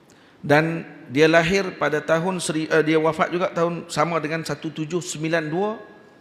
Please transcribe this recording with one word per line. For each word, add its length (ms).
Dan 480
dia 180
lahir 500
pada 240
tahun 380
seri-, 300
eh, 140
dia 160
wafat 320
juga 200
tahun 380
sama 300
dengan 240
satu 300
tujuh 300
sembilan 440
dua 240